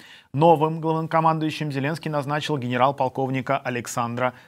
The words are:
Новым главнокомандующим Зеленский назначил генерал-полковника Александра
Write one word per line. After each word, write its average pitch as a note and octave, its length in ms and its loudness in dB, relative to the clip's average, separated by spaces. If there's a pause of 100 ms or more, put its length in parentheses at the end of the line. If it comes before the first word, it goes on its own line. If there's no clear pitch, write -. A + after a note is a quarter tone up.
(340)
Новым D#3+ 460 4
главнокомандующим D#3+ 960 0
Зеленский D3+ 360 -4
назначил D3 480 -2
генерал-полковника C3 1000 0
Александра B2 760 -2 (140)